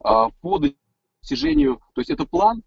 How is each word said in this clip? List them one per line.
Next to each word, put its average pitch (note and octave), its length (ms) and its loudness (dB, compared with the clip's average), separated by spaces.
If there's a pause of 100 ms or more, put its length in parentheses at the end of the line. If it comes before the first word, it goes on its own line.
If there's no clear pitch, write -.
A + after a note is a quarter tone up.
а, A2 260 2 (120)
по F3+ 180 -2
достижению, C#3 1200 -2 (120)
то - 80 -6
есть - 80 -6
это D3+ 160 -4
план G#3+ 420 0